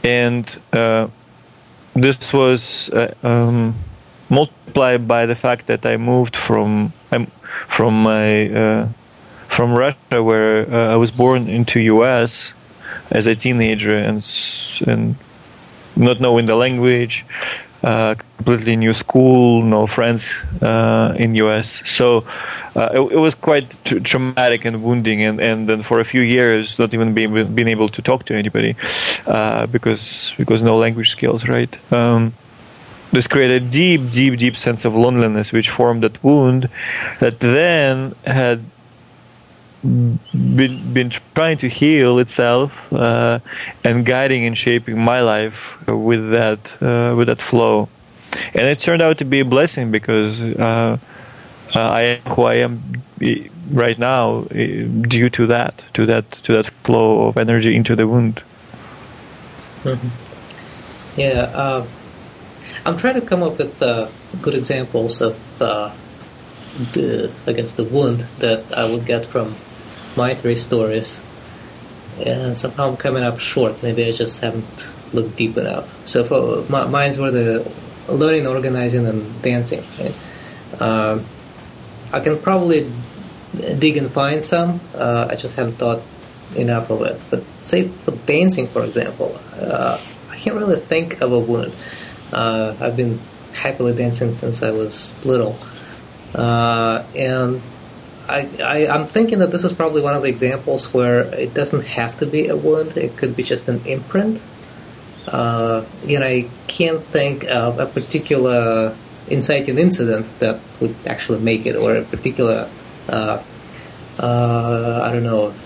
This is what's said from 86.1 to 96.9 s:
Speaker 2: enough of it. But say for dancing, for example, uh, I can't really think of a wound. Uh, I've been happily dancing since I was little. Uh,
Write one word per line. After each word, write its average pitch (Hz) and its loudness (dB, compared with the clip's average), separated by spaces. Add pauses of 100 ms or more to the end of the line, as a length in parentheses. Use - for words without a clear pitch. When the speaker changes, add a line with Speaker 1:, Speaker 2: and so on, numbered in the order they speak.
Speaker 2:
enough 120 -2
of 110 -2
it. - -4 (100)
But - -2 (200)
say 185 0
for - -6
dancing, 147 0
for 117 -4
example, - -6 (220)
uh, - -4 (300)
I - -16
can't 214 -4
really 208 0
think 165 -4
of 123 0
a 120 2
wound. 117 -2 (580)
Uh, 110 -2
I've 123 -2
been 120 -2 (320)
happily 127 -4
dancing 117 -2
since 117 -6
I 117 0
was 110 -6 (100)
little. 120 0 (760)
Uh, 117 0 (100)